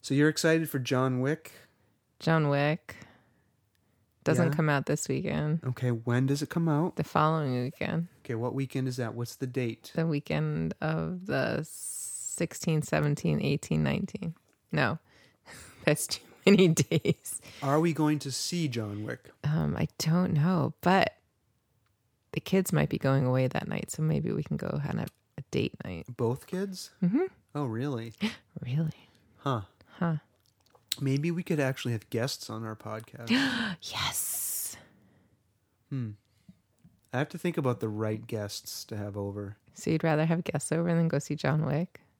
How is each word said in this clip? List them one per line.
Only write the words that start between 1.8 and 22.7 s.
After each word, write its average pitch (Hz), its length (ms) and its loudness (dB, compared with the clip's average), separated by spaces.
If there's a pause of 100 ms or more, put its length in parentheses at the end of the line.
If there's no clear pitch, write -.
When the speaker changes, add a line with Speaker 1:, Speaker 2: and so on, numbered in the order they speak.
Speaker 2:
John 160 300 4
Wick 143 460 2 (1300)
doesn't 160 260 4
Speaker 1:
Yeah. 143 40 0
Speaker 2:
come 156 160 2
out 139 160 2
this - 220 -2
weekend. 151 580 0
Speaker 1:
Okay, 127 260 -2
when 120 360 2
does 139 140 0
it 147 80 -6
come 165 200 0
out? 156 260 2
Speaker 2:
The - 80 -2
following 151 600 2
weekend. 165 440 -4 (160)
Speaker 1:
Okay, 123 120 -4
what 120 180 -2
weekend 131 340 -2
is 123 100 -6
that? 117 180 -4
What's 120 200 -6
the 131 120 -6
date? 123 480 -4
Speaker 2:
The 165 100 2
weekend 156 760 0
of 160 440 -2
the 156 420 0
sixteen, - 1120 -4
seventeen, 151 600 2
eighteen, 147 420 0
nineteen. 170 520 -2 (360)
No, 143 280 0 (420)
<laughs> - 440 -12
that's 151 220 2
too - 160 -6 (220)
many 190 220 10
days. - 760 2 (220)
Speaker 1:
Are 143 160 4
we 165 140 2
going 151 260 2
to 139 120 -8
see 170 360 -2
John 107 360 -4
Wick? - 280 -10 (120)
Speaker 2:
Um, 151 340 0
I 151 100 0 (100)
don't 180 360 2
know, 156 480 4
but 185 340 4 (1160)
the 165 60 0
kids 190 320 2